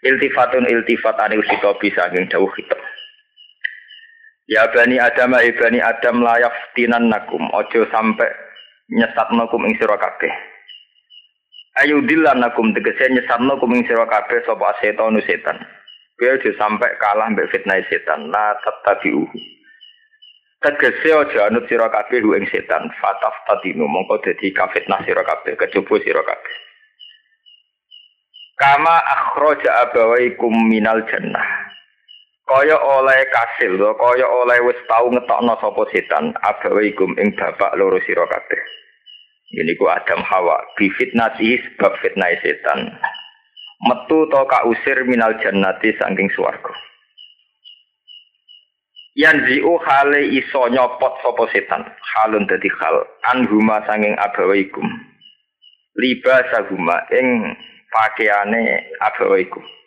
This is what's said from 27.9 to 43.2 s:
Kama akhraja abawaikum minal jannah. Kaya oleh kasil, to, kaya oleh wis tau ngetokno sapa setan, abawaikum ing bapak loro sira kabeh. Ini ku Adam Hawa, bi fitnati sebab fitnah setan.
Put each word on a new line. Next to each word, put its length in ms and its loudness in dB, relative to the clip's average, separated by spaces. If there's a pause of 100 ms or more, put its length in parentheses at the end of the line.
Kama 400 4
akhraja 880 0
abawaikum 640 0 (240)
minal 320 0
jannah. 400 -6 (1040)
Kaya 320 4
oleh 480 4
kasil, 480 0
to, 240 2
kaya 240 4
oleh 400 2
wis 240 0
tau 240 4
ngetokno 480 0
sapa 220 -2 (100)
setan, 480 0
abawaikum 800 0
ing 160 0
bapak 400 -2
loro 320 2
sira 160 0
kabeh. 380 -6 (1000)
Ini 160 -2
ku 160 2
Adam 320 -4
Hawa, 480 0
bi 240 0
fitnati 640 0
sebab 400 -2
fitnah 400 -2
setan. 560 -4 (960)